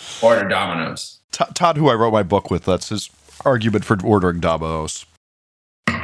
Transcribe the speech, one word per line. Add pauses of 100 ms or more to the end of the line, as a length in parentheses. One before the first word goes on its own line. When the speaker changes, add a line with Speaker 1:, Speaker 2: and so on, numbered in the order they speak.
Speaker 1:
<laughs>
Speaker 2:
order
Domino's. (140)
Speaker 1:
T-,
Todd,
who
I
wrote
my
book
with,
that's
his (340)
argument
for
ordering
Domino's. (1000)